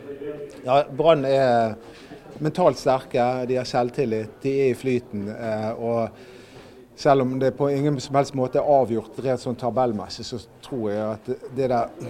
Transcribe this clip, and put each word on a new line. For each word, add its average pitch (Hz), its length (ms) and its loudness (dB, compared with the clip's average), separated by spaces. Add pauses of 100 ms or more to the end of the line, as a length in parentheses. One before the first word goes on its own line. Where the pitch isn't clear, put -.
(640)
Ja, 135 180 4
Brann 147 400 4
er 123 520 4 (680)
mentalt 151 360 2
sterke, 127 720 0
de 127 80 0
har 127 80 0
selvtillit, 123 760 -2
de 139 80 -2 (100)
er 135 120 4
i - 20 0
flyten, 123 560 -4
eh, 110 500 -4
og 117 300 0 (920)
selv 139 200 6
om 127 180 -2
det 131 180 2
på 143 140 2
ingen 143 280 0
som 135 160 -6
helst 139 220 2
måte 127 220 0
er - 100 2
avgjort 117 540 2
rent 127 180 -2
sånn 120 160 -6
tabellmessig, 113 680 -2
så 120 120 -10 (220)
tror 117 300 -6
jeg 104 100 -2
at 107 280 -6 (280)
det 131 140 0
der, 120 200 0 (180)